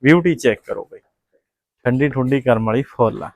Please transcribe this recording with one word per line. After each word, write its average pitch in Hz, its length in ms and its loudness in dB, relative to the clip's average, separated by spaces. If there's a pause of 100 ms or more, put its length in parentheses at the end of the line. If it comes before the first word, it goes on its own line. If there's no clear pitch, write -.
ਬਿਊਟੀ 165 320 4
ਚੈੱਕ 113 320 -2
ਕਰੋ - 240 -10
ਬਾਈ, - 80 -20 (840)
ਠੰਡੀ 131 240 0
ਠੁੰਡੀ 135 320 -2
ਕਰਮ 117 240 0
ਵਾਲੀ 113 160 0
ਫੁੱਲ - 420 -2
ਆ 73 120 -12